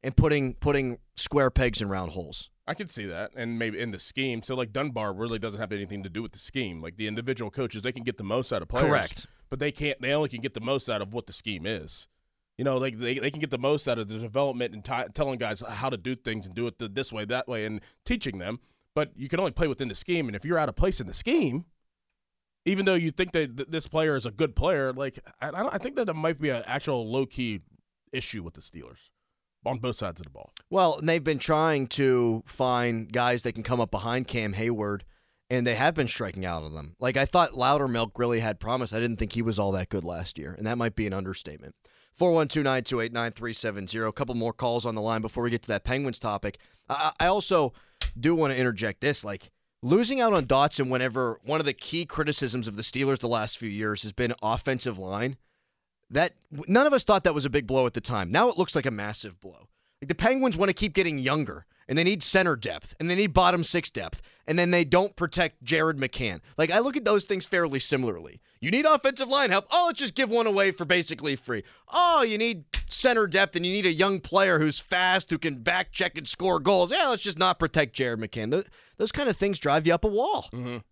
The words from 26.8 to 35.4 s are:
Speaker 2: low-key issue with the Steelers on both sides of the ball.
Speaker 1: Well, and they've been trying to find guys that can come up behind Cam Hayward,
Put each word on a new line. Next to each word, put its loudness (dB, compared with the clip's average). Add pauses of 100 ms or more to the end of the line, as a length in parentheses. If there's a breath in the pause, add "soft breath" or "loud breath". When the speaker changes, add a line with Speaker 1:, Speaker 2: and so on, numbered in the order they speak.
Speaker 2:
low-key -2 (520)
issue -8
with -14
the -20
Steelers -18 (680)
on -4
both -4
sides -8
of -14
the -18
ball. -20 (180)
Speaker 1:
Well, 4
and -2
they've 2
been 0
trying 2
to 2
find 0
guys 2
that -2
can -8
come 0
up 0
behind -4
Cam -4
Hayward, -2 (460)